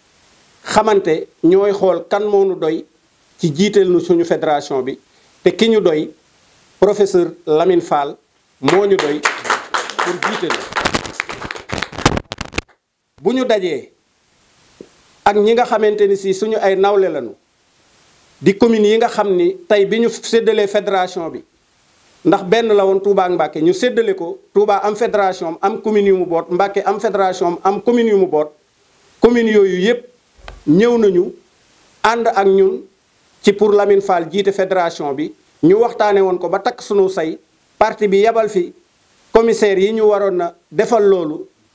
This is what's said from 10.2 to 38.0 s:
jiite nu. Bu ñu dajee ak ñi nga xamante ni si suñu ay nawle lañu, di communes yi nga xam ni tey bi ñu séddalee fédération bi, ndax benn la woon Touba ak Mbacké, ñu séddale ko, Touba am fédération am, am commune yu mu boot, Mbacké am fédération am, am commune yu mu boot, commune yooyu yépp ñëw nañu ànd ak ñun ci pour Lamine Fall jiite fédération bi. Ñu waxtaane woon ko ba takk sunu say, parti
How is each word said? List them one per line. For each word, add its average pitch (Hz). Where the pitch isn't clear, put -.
jiite 208
nu. -
Bu 196
ñu 254
dajee 175
ak 208
ñi 208
nga 233
xamante 214
ni 196
si 190
suñu 220
ay 190
nawle 196
lañu, 135
di 190
communes 220
yi 220
nga 226
xam 208
ni 180
tey 208
bi 208
ñu 233
séddalee 220
fédération 185
bi, 127
ndax 196
benn 226
la 202
woon 196
Touba 196
ak 180
Mbacké, 160
ñu 170
séddale 226
ko, 175
Touba 202
am 214
fédération 196
am, 165
am 190
commune 208
yu 190
mu 180
boot, 165
Mbacké 196
am 208
fédération 190
am, 175
am 196
commune 240
yu 208
mu 190
boot, 151
commune 233
yooyu 196
yépp 240
ñëw 226
nañu 196
ànd 226
ak 196
ñun 196
ci 202
pour 202
Lamine 202
Fall 180
jiite 196
fédération 175
bi. 147
Ñu 170
waxtaane 214
woon 185
ko 175
ba 190
takk 240
sunu 202
say, 165
parti 214